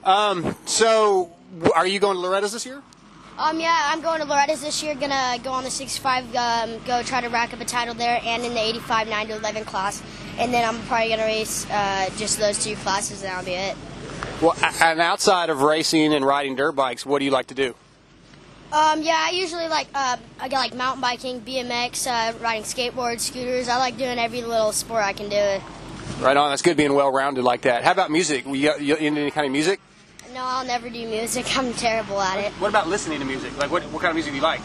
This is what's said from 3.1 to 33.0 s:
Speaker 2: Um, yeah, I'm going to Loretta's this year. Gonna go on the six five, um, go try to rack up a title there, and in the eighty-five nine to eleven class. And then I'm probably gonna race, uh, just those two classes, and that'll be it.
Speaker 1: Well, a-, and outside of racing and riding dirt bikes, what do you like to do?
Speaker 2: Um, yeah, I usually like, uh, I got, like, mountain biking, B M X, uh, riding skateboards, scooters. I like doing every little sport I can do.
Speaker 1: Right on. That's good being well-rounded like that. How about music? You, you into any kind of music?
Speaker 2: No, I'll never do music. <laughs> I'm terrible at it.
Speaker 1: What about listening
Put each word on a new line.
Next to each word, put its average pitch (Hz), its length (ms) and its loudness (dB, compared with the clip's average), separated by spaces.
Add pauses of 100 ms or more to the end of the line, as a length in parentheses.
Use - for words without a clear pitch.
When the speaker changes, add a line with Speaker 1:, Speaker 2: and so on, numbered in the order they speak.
Speaker 2:
Um, 311 200 0
yeah, 330 320 2
I'm 320 100 -2
going 320 200 -2
to 294 60 -6
Loretta's 285 340 2
this 294 220 -4
year. 302 100 -4
Gonna 262 500 -2
go 262 80 -6
on 262 120 -4
the 254 80 -6
six 254 260 -8
five, 254 260 0 (120)
um, 233 500 0
go 247 160 0
try 240 200 -2
to 240 60 -6
rack 233 260 -2
up 233 60 -14
a 233 60 -8
title 233 300 -4
there, 240 280 0
and 233 220 -4
in 240 80 -4
the 233 80 0
eighty-five 220 480 -2
nine 214 200 -4
to 220 60 -8
eleven 214 300 -6
class. 202 380 -4 (340)
And 240 160 0
then 240 100 4
I'm 226 200 -2
probably 226 260 0
gonna 220 160 0
race, 220 460 -2
uh, 196 460 0
just 208 200 -2
those 208 260 2
two 214 140 -4
classes, 202 460 -4
and 190 80 -6
that'll 185 140 -6
be 180 100 -4
it. 190 200 -4 (680)
Speaker 1:
Well, 160 200 4
a-, 165 220 2
and 165 180 6
outside 175 480 4
of 139 140 2
racing 156 500 4
and 143 100 2
riding 139 320 2
dirt 147 180 2
bikes, 131 300 0
what 139 160 2
do 139 60 0
you 139 60 2
like 127 160 0
to 131 80 -12
do? 131 200 0 (960)
Speaker 2:
Um, 311 320 4
yeah, 320 240 2
I - 20 0
usually 339 380 -4
like, 302 260 -2
uh, 262 240 0 (220)
I 262 100 -8
got, 269 80 -2
like, 233 160 -2
mountain 254 260 -4
biking, 247 420 -4
B 254 180 -6
M 247 120 -6
X, 240 360 -4
uh, 226 340 0
riding 226 220 -2
skateboards, 240 560 -4
scooters. 247 480 -4
I 240 100 2
like 254 220 0
doing 247 180 -2
every 233 240 -2
little 226 300 0
sport 226 320 -2
I 196 100 0
can 208 160 -8
do. 202 340 0 (560)
Speaker 1:
Right 131 160 6
on. 147 140 4
That's 139 140 -2
good 175 120 6
being 143 200 4
well-rounded 135 480 4
like 123 200 4
that. 123 200 4
How 156 80 6
about 180 180 2
music? 151 380 0
You, 139 320 2
you 147 160 2
into 151 260 0
any 143 80 0
kind 147 160 0
of 135 60 -2
music? 156 280 2 (540)
Speaker 2:
No, 254 80 -10
I'll 254 240 -4
never 240 240 -4
do 233 180 -8
music. 226 420 -4
<laughs> - 60 0
I'm 254 180 0
terrible 220 460 -2
at 190 200 0
it. 202 140 -4
Speaker 1:
What 190 160 -2
about 202 180 2
listening 170 320 -2